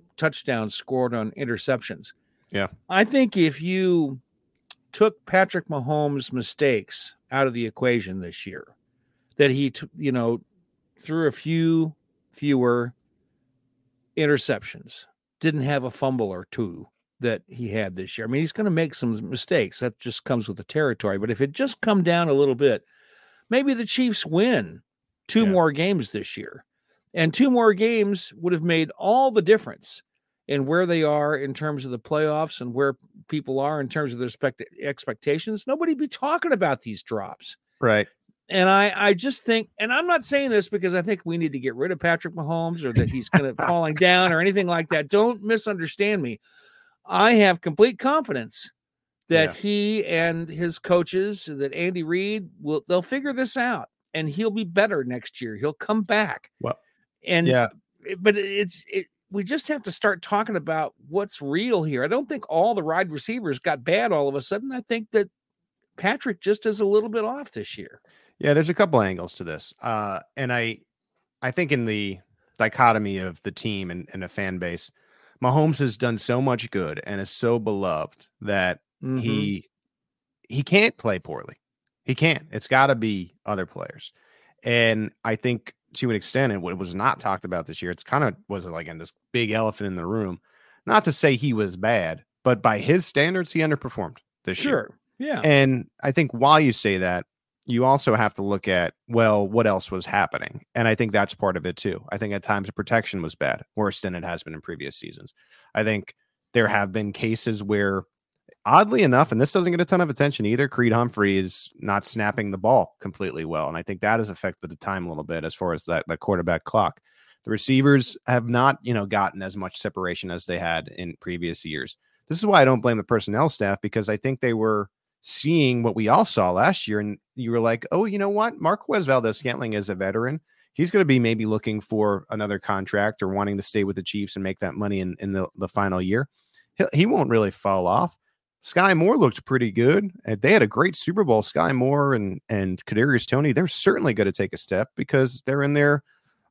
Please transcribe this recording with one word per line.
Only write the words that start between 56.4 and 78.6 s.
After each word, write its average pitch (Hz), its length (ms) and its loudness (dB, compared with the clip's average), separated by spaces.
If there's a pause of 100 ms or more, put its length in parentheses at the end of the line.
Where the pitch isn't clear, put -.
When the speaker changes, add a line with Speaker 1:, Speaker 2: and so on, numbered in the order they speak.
Speaker 2:
Well, - 180 -4 (480)
Speaker 1:
And, 170 200 2
Speaker 2:
yeah. 127 220 4 (500)
Speaker 1:
but 208 180 4
it's, 196 500 -4
it, 185 200 -6 (240)
we 196 120 -4
just 254 260 -4
have 294 160 -4
to 185 80 -8
start 190 280 -2
talking 214 360 -2
about 156 380 -4 (140)
what's 202 320 -6
real 175 420 0
here. 143 220 -2
I 151 40 -2
don't 262 200 -2
think 285 220 -8
all 190 240 2
the 196 80 -2
wide 165 280 -2
receivers 151 480 -6
got 151 240 -4
bad 202 300 0
all 143 160 2
of 139 60 -4
a 139 80 -4
sudden. 220 280 -6
I 247 120 -8
think 226 300 -6
that 208 180 2 (640)
Patrick 214 440 -4
just 208 260 0
is 214 140 -2
a 214 40 2
little 214 240 2
bit 214 160 -4
off 262 280 -8
this - 260 -12
year. - 220 -18 (380)
Speaker 2:
Yeah, 147 160 2
there's 156 140 2
a 175 60 -2
couple 160 260 4
angles 92 340 -2
to 92 100 -12
this. 78 280 -10 (100)
Uh, 107 380 -4 (160)
and 127 160 -4
I, 113 280 -2 (640)
I 127 80 -2
think 151 220 -2
in 123 140 0
the 104 320 -4 (400)
dichotomy 110 600 2
of 92 260 -8
the 98 80 -6
team 98 380 -6
and, 87 220 -10
and 95 120 -8
a 87 40 -10
fan 95 300 -6
base, 87 320 -6 (520)
Mahomes 143 360 2
has 127 180 0
done 117 220 -2
so 123 240 0
much 120 280 -2
good 82 340 -4
and 98 160 -8
is 95 100 -8
so 120 280 0
beloved 98 680 -4 (160)
that 95 380 -2 (220)